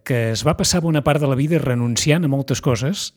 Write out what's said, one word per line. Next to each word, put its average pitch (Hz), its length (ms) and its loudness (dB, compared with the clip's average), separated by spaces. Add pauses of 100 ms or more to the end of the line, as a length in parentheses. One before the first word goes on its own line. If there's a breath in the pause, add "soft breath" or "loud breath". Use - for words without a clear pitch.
que 123 140 0 (120)
es 110 160 -4
va 151 80 4
passar 180 300 0
bona 156 180 2
part 143 160 2
de 147 80 0
la 135 80 2
vida 151 240 0
renunciant 123 680 0
a 139 40 0
moltes 139 320 -2
coses, 131 560 -2